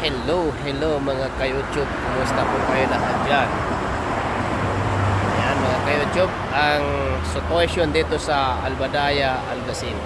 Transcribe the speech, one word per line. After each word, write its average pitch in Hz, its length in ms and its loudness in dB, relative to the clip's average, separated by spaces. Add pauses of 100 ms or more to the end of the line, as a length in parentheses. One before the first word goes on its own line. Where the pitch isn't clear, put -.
Hello, 147 480 0 (160)
hello 147 320 0
mga 135 400 -2
ka-YouTube. 135 480 -2
Kumusta 127 560 -2
po 131 240 0
kayo 131 240 2
lahat 120 320 0
dyan? 139 260 2 (1800)
Ayan 135 320 0
mga 127 240 2
ka-YouTube, 147 460 2 (180)
ang 147 320 2 (480)
sitwasyon 165 640 2
dito 156 240 2
sa 135 480 2
Albadaya, 135 800 0
Algacin. 123 480 -4 (100)